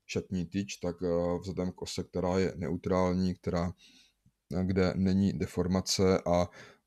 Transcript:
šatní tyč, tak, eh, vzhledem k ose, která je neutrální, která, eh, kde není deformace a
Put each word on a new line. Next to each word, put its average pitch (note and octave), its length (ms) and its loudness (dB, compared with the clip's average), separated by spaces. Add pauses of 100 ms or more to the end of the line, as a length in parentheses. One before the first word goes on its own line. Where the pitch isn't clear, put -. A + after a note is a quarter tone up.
šatní F2+ 400 -4
tyč, G2 300 -4
tak, F2 280 -4
eh, F2 360 0
vzhledem F2+ 320 -4
k - 100 -14
ose, - 220 -6
která F2+ 340 -2
je F#2 180 2
neutrální, F2+ 800 0
která, F2 380 -2 (840)
eh, F#2 80 0
kde F#2 320 2
není F#2+ 380 4
deformace F#2 920 2
a F2 240 2 (380)